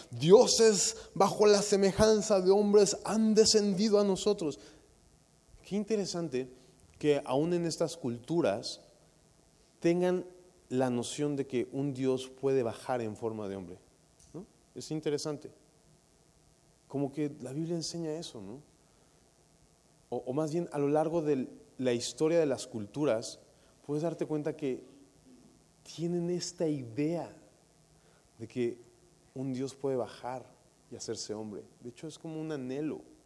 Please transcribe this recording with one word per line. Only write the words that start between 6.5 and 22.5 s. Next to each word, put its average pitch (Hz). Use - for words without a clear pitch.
que 147
aún 143
en 170
estas 160
culturas 120
tengan 180
la 127
noción 139
de 135
que 123
un 139
Dios 131
puede 135
bajar 120
en 107
forma 110
de 98
hombre, 92
¿no? 175
Es -
interesante. 151
Como 139
que 147
la 131
Biblia 165
enseña 165
eso, 156
¿no? 107
O, 120
o 131
más 151
bien, 170
a 147
lo 143
largo 156
de 143
la 127
historia 156
de 160
las 127